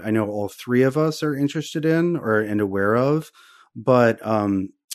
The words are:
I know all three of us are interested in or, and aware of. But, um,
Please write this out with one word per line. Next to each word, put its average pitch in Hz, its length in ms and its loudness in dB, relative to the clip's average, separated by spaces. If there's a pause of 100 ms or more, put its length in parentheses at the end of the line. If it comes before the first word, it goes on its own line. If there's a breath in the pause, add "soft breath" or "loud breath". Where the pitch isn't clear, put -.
I 107 40 -4
know 107 200 0
all 104 180 -6
three 123 360 0
of 131 120 2
us 156 260 -2
are 151 140 -2
interested 147 480 -4
in 165 320 2
or, 110 240 0
and 104 220 -2
aware 98 340 0
of. 147 340 0 (460 soft breath)
But, 120 500 2
um, 101 440 0 (260)